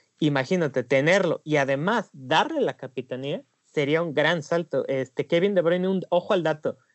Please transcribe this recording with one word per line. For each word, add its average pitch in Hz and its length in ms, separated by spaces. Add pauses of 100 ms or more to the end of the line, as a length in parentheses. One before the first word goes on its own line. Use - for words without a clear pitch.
(200)
imagínate 143 640
tenerlo 160 600
y 151 140
además 143 560
darle 165 480
la 156 160
capitanía 135 680 (220)
sería 151 360
un 170 120
gran 151 300
salto. 170 440
Este, 135 400
Kevin 180 260
De 180 80
Bruyne, 180 260
un, 190 220
ojo 175 240
al 185 100
dato, 156 340 (180)